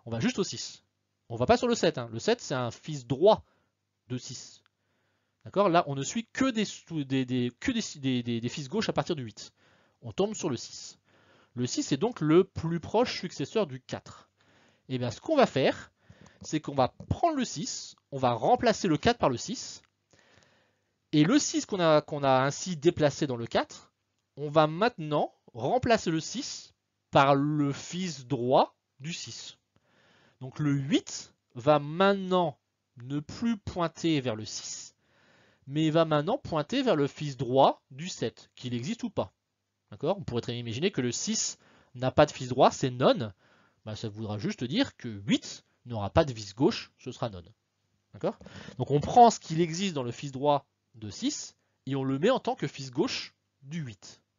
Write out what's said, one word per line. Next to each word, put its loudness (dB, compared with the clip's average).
On -10
va -4
juste -2
au 0
six. -12
On -8
va 0
pas 6
sur 0
le 2
sept, 0
hein. -8
Le -8
sept, 0
c'est -8
un -2
fils -10
droit 4
de -4
six. -16
D'accord ? 2
Là, 4
on -4
ne -4
suit -6
que 0
des 0
sous-, -8
des, 0
des, -2
que -4
des, -2
des, 0
des, -2
des -4
fils -10
gauche -2
à -2
partir -2
du -8
huit. -16
On -12
tombe 0
sur -4
le -2
six. -12
Le -2
six -4
est 0
donc -2
le 6
plus -4
proche -2
successeur -4
du -10
quatre. -14
Eh -4
bien, -2
ce -10
qu'on 0
va 8
faire, 0
c'est -4
qu'on -10
va 4
prendre 0
le 0
six, -8
on -6
va 2
remplacer 2
le 2
quatre 2
par 2
le -2
six, -10
et 6
le 6
six -4
qu'on -4
a, 6
qu'on -6
a 4
ainsi -4
déplacé 2
dans -4
le -6
quatre, -4
on -8
va 6
maintenant -2
remplacer 2
le 0
six -10
par 8
le 2
fils -8
droit 2
du -10
six. -14
Donc -14
le 2
huit -2
va 4
maintenant 2
ne -6
plus -4
pointer -2
vers -2
le -8
six, -12
mais 0
va 6
maintenant 2
pointer -2
vers 4
le 2
fils -6
droit 4
du -12
sept, -8
qu'il -8
existe -6
ou -6
pas. -6
D'accord ? -4
On -8
pourrait -4
très -6
bien -6
imaginer -4
que -6
le 0
six -4
n'a -2
pas 6
de -2
fils -8
droit, 6
c'est -2
non. 0
Bah, -10
ça -6
voudra -6
juste -6
dire -2
que -12
huit -4
n'aura -4
pas 4
de -6
fils -12
gauche, 0
ce -12
sera -6
non. -14
D'accord ? -4
Donc -4
on 2
prend 10
ce -2
qu'il -2
existe 0
dans -2
le -4
fils -10
droit 2
de -10
six -8
et -4
on -2
le -2
met 4
en 2
tant -4
que -6
fils -10
gauche -4
du -10
huit. -14